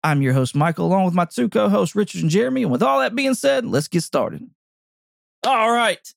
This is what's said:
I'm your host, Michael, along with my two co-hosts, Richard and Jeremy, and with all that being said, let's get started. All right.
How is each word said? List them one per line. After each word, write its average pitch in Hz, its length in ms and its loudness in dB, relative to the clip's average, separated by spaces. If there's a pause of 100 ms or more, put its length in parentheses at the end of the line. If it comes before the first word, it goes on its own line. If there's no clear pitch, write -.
I'm 147 200 2
your 131 100 2
host, 131 220 0
Michael, 165 320 0
along 190 180 2
with 175 80 0
my 175 120 2
two 240 240 -2
co-hosts, 202 460 0
Richard 190 280 -2
and 156 80 2
Jeremy, 254 320 0
and 233 80 0
with 247 100 0
all 269 180 2
that 247 160 -2
being 269 200 0
said, 269 280 0
let's 151 240 -2
get 170 140 -2
started. - 480 -4 (960)
All 233 260 2
right. 233 280 0 (180)